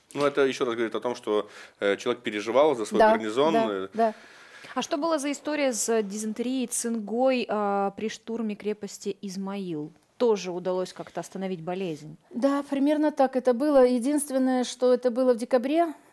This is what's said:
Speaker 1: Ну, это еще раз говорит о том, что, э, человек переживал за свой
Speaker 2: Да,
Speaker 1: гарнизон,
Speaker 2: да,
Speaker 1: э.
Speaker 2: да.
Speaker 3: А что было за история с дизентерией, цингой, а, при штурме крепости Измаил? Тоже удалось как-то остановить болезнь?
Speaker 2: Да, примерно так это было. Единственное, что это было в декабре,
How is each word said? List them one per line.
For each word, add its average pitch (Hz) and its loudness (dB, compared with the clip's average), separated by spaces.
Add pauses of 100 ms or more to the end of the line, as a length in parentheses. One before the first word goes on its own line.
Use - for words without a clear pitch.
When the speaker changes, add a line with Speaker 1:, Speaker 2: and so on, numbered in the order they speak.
(160)
Speaker 1:
Ну, 143 2
это 143 2
еще 131 0
раз 127 0
говорит 113 -2
о 110 -2
том, 123 -4
что, 107 0 (320)
э, 101 2
человек 120 -4
переживал 117 2
за 110 -4
свой 104 -2
Speaker 2:
Да, - 8
Speaker 1:
гарнизон, 110 2
Speaker 2:
да, 226 2
Speaker 1:
э. 98 -4
Speaker 2:
да. 220 0 (640)
Speaker 3:
А 254 -4
что 330 -4
было 320 0
за 285 -2
история 285 -2
с 226 0
дизентерией, 220 -4
цингой, 233 0
а, 202 0
при 202 -6
штурме 226 -8
крепости 208 -8
Измаил? 190 -6 (260)
Тоже 202 2
удалось 185 -2
как-то - -10
остановить 185 -6
болезнь? 160 -8 (140)
Speaker 2:
Да, 277 0
примерно 294 2
так 262 2
это 254 2
было. 269 4
Единственное, 262 0
что 254 2
это 247 2
было 254 4
в 233 -2
декабре, 277 2 (200)